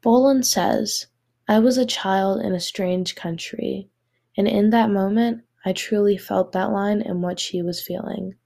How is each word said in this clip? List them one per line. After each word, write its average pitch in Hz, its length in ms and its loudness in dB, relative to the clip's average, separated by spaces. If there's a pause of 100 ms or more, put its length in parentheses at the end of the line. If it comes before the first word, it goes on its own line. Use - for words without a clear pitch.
Boland 254 440 4
says, - 600 0 (420)
"I 214 120 6
was 247 180 4
a 254 80 2
child 190 560 0
in 185 120 -2
a 175 60 -2
strange 180 540 -4
country, - 720 -8 (480)
and 202 100 2
in 214 220 4
that 226 220 4
moment, 214 540 0 (200)
I 185 80 -2
truly 202 460 0
felt 190 340 -2
that 185 180 -2
line 208 300 0
and 180 220 -4
what 180 180 -4
she 180 220 -4
was 175 180 -4
feeling 185 540 -8 (120)